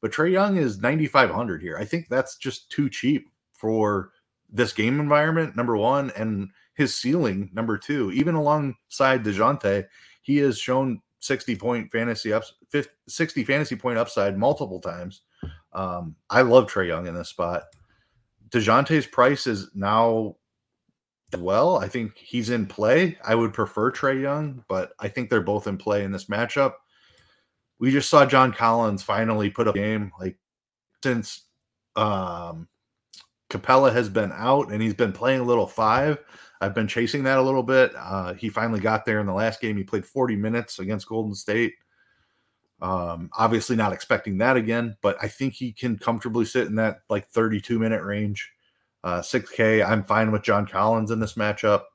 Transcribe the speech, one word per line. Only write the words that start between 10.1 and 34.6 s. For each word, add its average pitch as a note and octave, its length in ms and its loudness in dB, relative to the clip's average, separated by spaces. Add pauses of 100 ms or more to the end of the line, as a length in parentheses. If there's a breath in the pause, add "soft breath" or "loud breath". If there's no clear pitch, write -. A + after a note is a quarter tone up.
he C#3+ 160 0
has C#3 200 2
shown B2+ 440 -2 (180)
sixty C3 360 -4
point A#2 360 -4
fantasy A2+ 420 -2
ups-, A2+ 220 -4 (140)
fif-, D3 180 -2 (200)
sixty D#3 360 -4
fantasy C#3 320 -2
point A#2 240 -2
upside G2+ 400 -2
multiple A#2+ 400 -2
times. F2+ 420 -12 (500 loud breath)
Um, F2 440 -8 (160)
I A#2 100 6
love B2 240 8
Trae F#2+ 220 -2
Young E2+ 180 -4
in E2+ 80 -8
this F2 160 -10
spot. F2 360 -4 (840)
DeJounte's B2+ 560 2
price C3+ 400 2
is G#2+ 300 -4
now A2 640 2 (1000)
well. A2+ 400 2
I - 100 -2
think A2+ 300 -6
he's A#2 320 -6
in A#2 160 0
play. B2+ 580 2
I A2+ 120 2
would A2+ 180 2
prefer G#2+ 360 -2
Trae C3+ 320 -2
Young, C#3 460 -6
but F#2 320 -4
I G2+ 80 -8
think A2+ 220 -6
they're A2+ 100 4
both G2+ 280 -2
in G2 100 -6
play G2+ 260 -2
in G2 80 -6
this F#2+ 140 -8
matchup. A#2+ 480 0 (1040 soft breath)
We C3 120 2
just C#3 180 0
saw C#3+ 160 10
John B2+ 260 6
Collins A2+ 500 2
finally G#2+ 480 0
put A2 200 0
up F#2+ 60 0
a - 20 -2
game, G#2 420 -4
like, F#2 180 -8 (640)
since, A#2 420 -4 (520)
um, F2 720 -4 (840)
Capella C3 420 4
has A2+ 180 0
been G2 240 -2
out B2+ 400 0